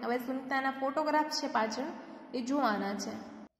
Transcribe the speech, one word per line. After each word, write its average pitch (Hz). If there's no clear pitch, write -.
હવે 240
સુનિતાના 269
ફોટોગ્રાફ 302
છે 285
પાછળ, 226
એ -
જોવાના 208
છે. -